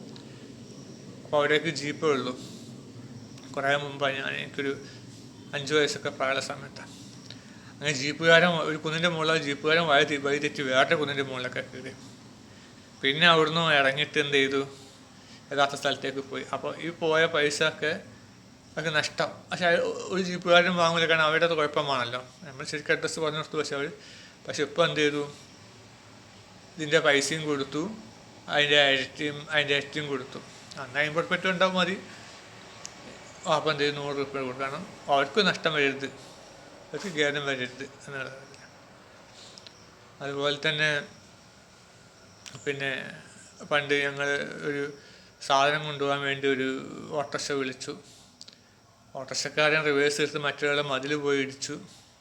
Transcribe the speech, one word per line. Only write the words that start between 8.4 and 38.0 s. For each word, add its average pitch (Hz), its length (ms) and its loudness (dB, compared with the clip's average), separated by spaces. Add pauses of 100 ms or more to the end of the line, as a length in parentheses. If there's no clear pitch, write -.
ഒരു 156 140 -2
കുന്നിൻ്റെ 165 300 0
മുകളിൽ 160 320 2
ജീപ്പുകാരൻ 151 460 4
വഴി 147 180 8
തെ-, 139 160 -2
വഴി 143 180 2
തെറ്റി 147 180 -4 (100)
വേറെ 139 280 6
കുന്നിൻ്റെ 139 300 -2
മുകളിലൊക്കെ 127 400 -6
കയറി. 131 220 -12 (1080)
പിന്നെ 147 300 4
അവിടുന്ന് 160 300 4 (180)
ഇറങ്ങിയിട്ട് 139 440 2
എന്ത് 143 160 0
ചെയ്തു, 135 200 2 (880)
യഥാർത്ഥ 143 300 2
സ്ഥലത്തേക്ക് 135 500 -4
പോയി. 131 140 -8 (100)
അപ്പോൾ 147 160 -6 (140)
ഈ 165 60 -4 (100)
പോയ 160 220 4 (120)
പൈസ 147 240 2 (140)
ഒക്കെ, 151 200 -2 (840)
ഒക്കെ 160 200 -4
നഷ്ടം. 147 320 0 (180)
പക്ഷേ 180 200 -2
അയാൾ 170 120 6 (320)
ഒരു 190 160 0
ജീപ്പുകാരനും 175 540 6
വാങ്ങൂല, 165 280 4
കാരണം 160 180 6
അവരുടെ 160 200 4
അത് 165 120 2
കുഴപ്പമാണല്ലോ. 139 600 0 (260)
നമ്മൾ 139 260 -12
ശരിക്കും 156 240 0
അഡ്രസ്സ് 160 280 -4
പറഞ്ഞു 156 180 -2
കൊടുത്തു. 156 180 -6
പക്ഷേ 143 180 -2
അവർ, 147 100 -4 (580)
പക്ഷെ 143 220 -2
ഇപ്പം 165 200 2
എന്ത് 151 140 0
ചെയ്തു, 147 220 2 (1500)
ഇതിൻ്റെ 156 300 4
പൈസയും 143 440 4
കൊടുത്തു, 143 320 -2 (680)
അതിൻ്റെ 147 280 6 (140)
ഇരട്ടിയും, 143 420 -4 (160)
അതിൻ്റെ 143 260 2
ഇരട്ടിയും 147 340 -6
കൊടുത്തു. 127 280 -8 (420)
അന്ന് 127 220 -6
അമ്പത് 151 160 0
ഉറുപ്പിക 180 340 0
ഉണ്ടാവും 185 260 2
മതി. 180 160 0 (1500)
ആ, 175 100 0
അപ്പം 147 160 0
എന്ത് 143 120 0
ചെയ്തു, 147 160 0
നൂറ് 143 200 -6
ഉറുപ്പിക 139 280 -6
കൊടുത്തു. 127 160 -8
കാരണം 143 200 -8 (280)
അവർക്ക് 143 280 2 (100)
നഷ്ടം 160 280 0
വരരുത്, 135 300 0 (800)
അവർക്ക് 180 300 -8
ഖേദം 147 320 0
വരരുത് 127 360 -6 (200)